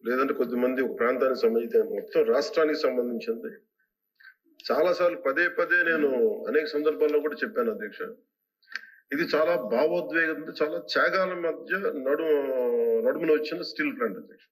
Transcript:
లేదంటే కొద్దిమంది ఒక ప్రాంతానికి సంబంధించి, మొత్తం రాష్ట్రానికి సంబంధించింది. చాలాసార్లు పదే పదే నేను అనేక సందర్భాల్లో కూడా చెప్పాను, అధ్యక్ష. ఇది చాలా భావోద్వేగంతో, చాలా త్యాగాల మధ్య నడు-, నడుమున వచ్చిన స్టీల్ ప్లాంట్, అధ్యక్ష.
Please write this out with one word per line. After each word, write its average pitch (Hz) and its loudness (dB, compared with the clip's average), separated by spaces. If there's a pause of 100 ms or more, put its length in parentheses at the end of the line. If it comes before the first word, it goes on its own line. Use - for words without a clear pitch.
లేదంటే 127 0
కొద్దిమంది 123 0
ఒక 117 -4
ప్రాంతానికి 127 2
సంబంధించి, 113 4
మొత్తం - 0
రాష్ట్రానికి 143 2
సంబంధించింది. 120 -2 (1160)
చాలాసార్లు 175 2
పదే 175 0
పదే - 2
నేను 147 2
అనేక 151 0
సందర్భాల్లో 151 0
కూడా 147 -2
చెప్పాను, 113 -2
అధ్యక్ష. 101 -10 (1120)
ఇది 156 -2
చాలా 156 2
భావోద్వేగంతో, 156 -2
చాలా 160 -6
త్యాగాల 175 0
మధ్య 165 -4
నడు-, 127 2
నడుమున 156 2
వచ్చిన 160 0
స్టీల్ - -4
ప్లాంట్, 113 -2
అధ్యక్ష. - -20